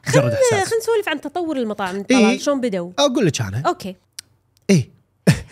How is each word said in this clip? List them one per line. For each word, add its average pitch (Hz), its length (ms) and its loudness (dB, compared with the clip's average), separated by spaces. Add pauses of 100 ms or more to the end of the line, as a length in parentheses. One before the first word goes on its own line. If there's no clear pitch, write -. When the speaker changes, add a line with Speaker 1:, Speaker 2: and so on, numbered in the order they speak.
Speaker 1:
مجرد 539 140 4
Speaker 2:
خلنا، 587 120 0
Speaker 1:
إحساس. 523 160 2
Speaker 2:
خلنا 427 300 0
نسولف 453 280 -2
عن 311 120 -4
تطور 320 360 -6
المطاعم، 208 400 -4
Speaker 1:
إيه. 202 80 -8
Speaker 2:
طلال، 247 360 4
شلون 285 200 0
بدوا؟ 185 380 -4
Speaker 1:
أقول 277 280 2
لك 139 140 0
أنا. 107 260 -4
Speaker 2:
أوكي. - 300 -4 (760)
Speaker 1:
إيه. 160 200 4 (600)